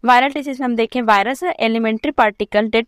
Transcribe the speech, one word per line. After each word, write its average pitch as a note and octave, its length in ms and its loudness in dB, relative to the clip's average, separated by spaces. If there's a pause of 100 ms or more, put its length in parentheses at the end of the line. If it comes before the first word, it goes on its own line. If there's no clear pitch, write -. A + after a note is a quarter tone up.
वायरल B3+ 240 4
डिजीज C#4 300 -8
में C#4 60 -4
हम A#3+ 100 -2
देखें, A3+ 260 -2
वायरस A3 420 2
elementary A3+ 760 -2
particle G#3+ 520 0
that A#3 160 0